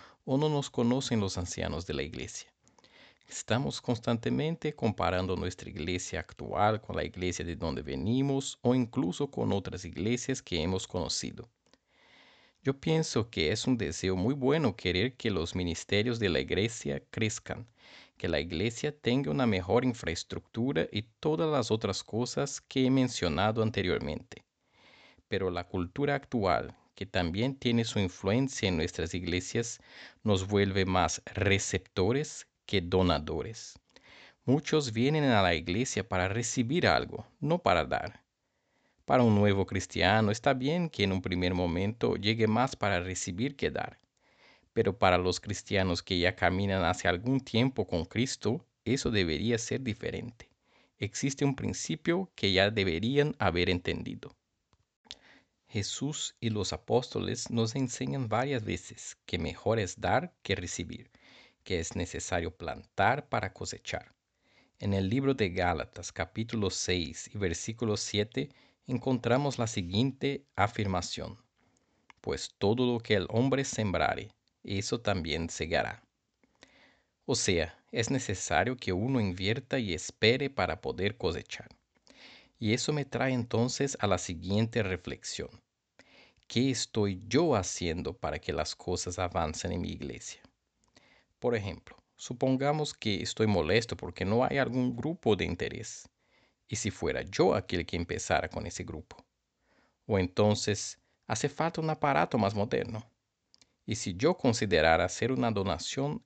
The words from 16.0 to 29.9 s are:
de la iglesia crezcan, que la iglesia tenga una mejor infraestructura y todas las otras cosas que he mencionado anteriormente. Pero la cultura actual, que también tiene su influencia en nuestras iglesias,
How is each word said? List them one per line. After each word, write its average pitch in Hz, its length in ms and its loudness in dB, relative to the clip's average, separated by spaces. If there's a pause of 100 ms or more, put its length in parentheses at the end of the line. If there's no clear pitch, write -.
de 107 80 2
la 76 140 2
iglesia 78 680 -2
crezcan, - 600 -6 (480)
que - 100 -4
la 78 140 2
iglesia 98 580 -2
tenga 131 320 0
una 143 140 2
mejor 98 400 2
infraestructura 117 1080 -2
y 104 120 -4 (180)
todas 160 280 0
las 139 220 0
otras 107 320 0
cosas 127 560 -4
que - 260 0
he 127 60 4
mencionado 110 720 2
anteriormente. 87 800 -2 (840)
Pero 95 200 0
la 87 200 -4
cultura 139 460 -2
actual, 98 600 0 (200)
que 98 100 -8
también 95 500 0
tiene 117 300 2
su 113 140 -2
influencia 104 680 0
en 92 80 2
nuestras 82 380 -2
iglesias, 92 640 -4 (420)